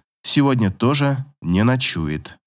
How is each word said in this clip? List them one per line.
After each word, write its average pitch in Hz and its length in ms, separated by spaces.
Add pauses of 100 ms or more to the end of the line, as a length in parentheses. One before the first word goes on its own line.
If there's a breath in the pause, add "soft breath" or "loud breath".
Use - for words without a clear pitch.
(240)
сегодня 131 480
тоже 139 540 (160)
не 90 220
ночует. 90 840